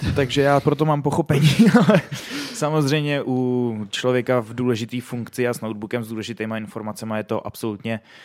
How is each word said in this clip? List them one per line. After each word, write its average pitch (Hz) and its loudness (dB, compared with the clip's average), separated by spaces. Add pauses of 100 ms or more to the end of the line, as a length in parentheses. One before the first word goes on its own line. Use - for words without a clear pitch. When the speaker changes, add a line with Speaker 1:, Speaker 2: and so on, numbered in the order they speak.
Speaker 1:
Ano. - 0
Speaker 2:
<laughs> - -2
Takže 139 2
já 139 6
proto 151 2
mám 147 2
pochopení, 147 2 (180)
<laughs> 208 6
ale 202 8 (540)
samozřejmě 147 0
u 123 -2
člověka 127 0
v 110 -8
důležitý 123 -2
funkci 120 -4
a 120 -2
s - -12
notebookem 110 -6
s 110 -14
důležitýma 110 -8
informacema 107 -8
je 107 -4
to - -4
absolutně 110 -6 (240)